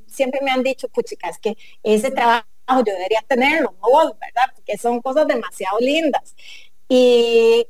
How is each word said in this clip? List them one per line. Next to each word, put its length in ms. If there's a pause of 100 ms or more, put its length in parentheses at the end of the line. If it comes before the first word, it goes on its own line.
siempre 340
me 80
han 140
dicho, 240
"Puchica, 400
es 120
que 180 (260)
ese 260
trabajo 360 (240)
yo 240
debería 340
tenerlo, 540
no 80
vos, 280
¿verdad?". 380
Porque 220
son 240
cosas 260
demasiado 520
lindas. 580 (500)
Y, 840